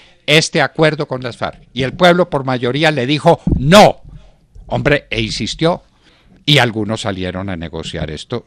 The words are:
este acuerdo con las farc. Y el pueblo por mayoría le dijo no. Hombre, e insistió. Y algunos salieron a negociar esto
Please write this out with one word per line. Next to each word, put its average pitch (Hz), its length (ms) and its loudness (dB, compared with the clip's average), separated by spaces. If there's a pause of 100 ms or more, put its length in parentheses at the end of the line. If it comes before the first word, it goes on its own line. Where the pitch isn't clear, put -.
(260)
este 151 360 2
acuerdo 151 440 0
con 127 160 -8
las 120 140 -10
farc. - 240 -8 (120)
Y 123 100 -4
el 127 100 -4
pueblo 175 380 4
por 139 140 -4
mayoría 127 460 0
le 131 160 -2
dijo 151 340 2 (180)
no. 160 420 6 (640)
Hombre, 123 440 -2
e 110 100 -4
insistió. 117 640 -4 (640)
Y 147 140 4
algunos 110 440 -2
salieron 92 480 -6
a 90 60 -8
negociar 80 540 -8
esto 78 360 -10